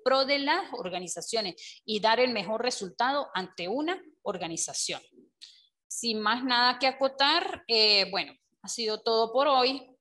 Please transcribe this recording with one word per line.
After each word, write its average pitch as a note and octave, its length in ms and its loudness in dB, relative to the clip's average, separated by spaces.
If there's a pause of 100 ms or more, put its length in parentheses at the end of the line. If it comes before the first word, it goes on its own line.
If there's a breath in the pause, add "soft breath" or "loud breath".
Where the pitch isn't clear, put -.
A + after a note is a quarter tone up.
pro C4+ 220 2
de C#4+ 140 2
las D#4 320 0
organizaciones F3+ 1120 -8
y G#3+ 140 -2
dar A3 200 4
el B3+ 120 2
mejor A3 300 -4
resultado B3 680 -2
ante F#3 360 -6
una D#4 340 -4 (200)
organización. E3 760 -6 (840 loud breath)
Sin A3 340 -4
más A3+ 240 0
nada B3 340 2
que C4+ 80 2
acotar, C#4 800 0
eh, G#3 440 4
bueno, E3+ 240 -4 (260)
ha - 80 -16
sido G#3+ 320 -4
todo A3+ 320 2
por C4+ 160 4
hoy. C4+ 400 2 (120)